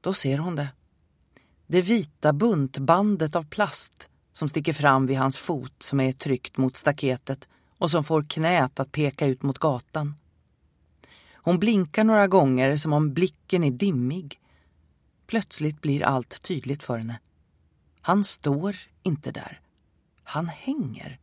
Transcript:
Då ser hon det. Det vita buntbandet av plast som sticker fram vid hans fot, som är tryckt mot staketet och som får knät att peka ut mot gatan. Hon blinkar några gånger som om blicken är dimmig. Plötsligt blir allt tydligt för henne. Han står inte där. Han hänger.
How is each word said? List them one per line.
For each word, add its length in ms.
Då 140
ser 240
hon 180
det. 120
Det 160
vita 500
buntbandet 1040
av 100
plast 640
som 160
sticker 240
fram 340
vid 120
hans 200
fot, 440
som 180
är 120
tryckt 440
mot 200
staketet 720
och 120
som 140
får 240
knät 520
att 120
peka 340
ut 160
mot 160
gatan. 560
Hon 140
blinkar 460
några 220
gånger 500
som 160
om 220
blicken 500
är 60
dimmig. 720
Plötsligt 540
blir 220
allt 400
tydligt 400
för 160
henne. 220
Han 240
står 520
inte 300
där. 280
Han 240
hänger. 760